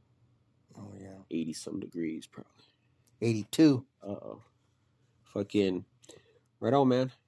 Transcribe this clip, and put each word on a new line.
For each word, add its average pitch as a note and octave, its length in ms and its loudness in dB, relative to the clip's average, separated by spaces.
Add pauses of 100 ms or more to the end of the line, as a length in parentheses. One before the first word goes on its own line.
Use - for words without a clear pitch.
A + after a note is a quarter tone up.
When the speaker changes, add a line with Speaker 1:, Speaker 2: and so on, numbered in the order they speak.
(760)
Speaker 1:
Oh, G2+ 220 -18
yeah. F#2+ 180 -18 (140)
Speaker 2:
Eighty D#2+ 220 -4
some E2 260 -10
degrees, D#2+ 480 -8
probably. - 240 -20 (720)
Speaker 1:
Eighty-two. A#2 640 4 (180)
Speaker 2:
Uh-oh. G2+ 380 -12 (920)
Fucking G2 520 0 (720)
right A2+ 140 2
on, C#3 140 6
man. B2+ 240 2 (160)